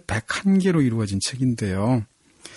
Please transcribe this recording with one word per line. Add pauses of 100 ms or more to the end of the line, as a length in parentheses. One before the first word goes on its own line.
백한
개로
이루어진
책인데요. (500)